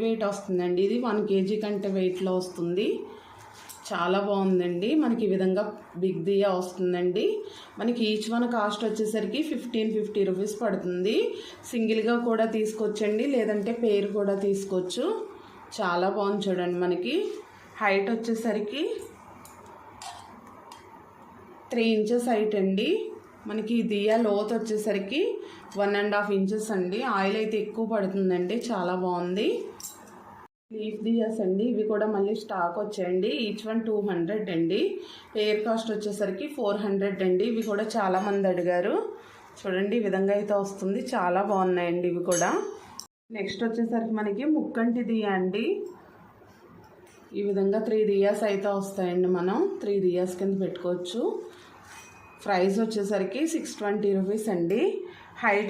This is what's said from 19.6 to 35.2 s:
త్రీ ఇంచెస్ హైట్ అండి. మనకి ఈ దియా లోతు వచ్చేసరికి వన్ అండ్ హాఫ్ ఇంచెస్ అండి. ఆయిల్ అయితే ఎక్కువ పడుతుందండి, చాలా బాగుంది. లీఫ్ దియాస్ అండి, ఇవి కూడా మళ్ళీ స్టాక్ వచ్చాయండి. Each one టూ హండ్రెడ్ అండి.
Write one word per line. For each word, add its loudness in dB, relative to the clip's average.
త్రీ 2
ఇంచెస్ 2
హైట్ 2
అండి. 2
మనకి -2
ఈ 2
దియా 4
లోతు 2
వచ్చేసరికి -2
వన్ 2
అండ్ 2
హాఫ్ 0
ఇంచెస్ 0
అండి. 0
ఆయిల్ 2
అయితే 0
ఎక్కువ -4
పడుతుందండి, 0
చాలా 0
బాగుంది. 0
లీఫ్ -6
దియాస్ 2
అండి, 2
ఇవి 0
కూడా 2
మళ్ళీ 2
స్టాక్ -2
వచ్చాయండి. 0
Each -4
one 0
టూ 0
హండ్రెడ్ 0
అండి. 2